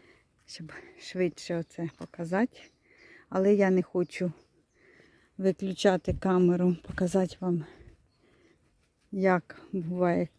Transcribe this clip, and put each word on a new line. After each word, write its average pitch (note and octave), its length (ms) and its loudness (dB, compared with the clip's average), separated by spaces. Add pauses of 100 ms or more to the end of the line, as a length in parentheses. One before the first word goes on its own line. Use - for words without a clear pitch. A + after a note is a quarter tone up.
(460)
щоб - 260 -16 (280)
швидше F3+ 560 -4
оце E3 420 -8
показати. F3 640 -4 (680)
Але F#3+ 260 4
я G3 160 4
не F#3 120 4
хочу F3+ 500 -4 (1040)
виключати F#3+ 760 0
камеру, F3+ 600 2 (100)
показати F#3 540 -2
вам, F3 240 -2 (1500)
як F#3 500 0 (100)
буває F3 560 0 (100)